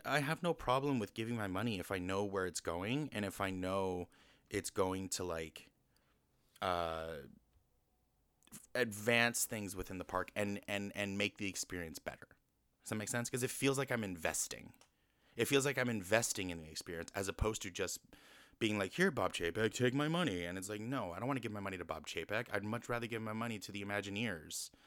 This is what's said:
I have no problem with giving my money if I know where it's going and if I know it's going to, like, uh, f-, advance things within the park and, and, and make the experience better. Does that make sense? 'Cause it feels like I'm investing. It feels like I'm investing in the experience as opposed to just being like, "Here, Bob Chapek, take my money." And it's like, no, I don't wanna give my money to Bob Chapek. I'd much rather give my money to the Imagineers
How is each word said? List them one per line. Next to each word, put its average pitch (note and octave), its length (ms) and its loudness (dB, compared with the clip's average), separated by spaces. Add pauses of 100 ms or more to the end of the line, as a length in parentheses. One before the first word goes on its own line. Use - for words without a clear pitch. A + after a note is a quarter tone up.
I C3+ 160 2
have D3+ 200 0
no E3+ 120 2
problem C3+ 440 4
with G#2 160 0
giving A2+ 220 -2
my G#2+ 120 0
money G2+ 300 0
if F2 140 -4
I F#2+ 80 2
know F#2+ 240 2
where F#2+ 220 0
it's F2 160 -4
going G#2+ 500 0
and G#2 140 0
if G2 160 -4
I G2 80 2
know F#2 580 0 (420)
it's G2 200 -2
going F#2+ 400 0
to, - 160 -4
like, E2 440 -6 (920)
uh, E2 560 0 (1400)
f-, - 200 -18
advance A#2 720 4
things G2+ 320 -4
within F#2 220 -6
the F2 80 -4
park F#2 320 -2
and, G2+ 320 2
and, G2+ 260 -2
and G2+ 220 0
make G#2 200 0
the G2+ 120 -2
experience E2+ 500 -6
better. - 300 -12 (540)
Does - 60 -10
that A2+ 60 -2
make G#2+ 140 -2
sense? A#2+ 200 -2
'Cause B2 140 0
it B2+ 80 2
feels C3+ 260 4
like C#3 140 0
I'm A2+ 140 2
investing. D#2+ 680 -2 (640)
It A#2 100 2
feels C#3 200 6
like C3+ 120 0
I'm B2 120 2
investing G#2 600 4
in E2+ 120 -4
the D#2 100 -12
experience E2 420 -6
as G2 140 0
opposed G#2+ 360 0
to G2+ 60 -6
just F2+ 300 -2 (580)
being G#2+ 220 4
like, F#2+ 140 0
"Here, F#3 180 4
Bob G2 220 2
Chapek, G2+ 400 2
take B2 200 4
my D3 140 2
money." C#3+ 380 2
And F2+ 120 -4
it's F#2+ 120 -6
like, G#2+ 120 -6
no, A2+ 300 -2
I F2 80 -8
don't A#2 80 -2
wanna C3+ 140 0
give A2 100 -4
my G#2 80 -4
money G2 180 -2
to E2+ 80 -8
Bob D#2+ 220 -6
Chapek. G#2 440 -2
I'd G2+ 120 0
much A2 260 -2
rather A#2+ 160 0
give A2+ 160 -4
my A2 120 -2
money A2+ 260 -2
to G2+ 120 -10
the G2+ 120 -4
Imagineers G2+ 880 -2 (140)